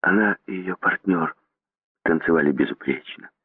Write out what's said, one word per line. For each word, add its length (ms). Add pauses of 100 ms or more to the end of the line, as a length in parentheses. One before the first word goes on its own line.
Она 420
и 100
ее 220
партнер 580 (680)
танцевали 500
безупречно. 760 (140)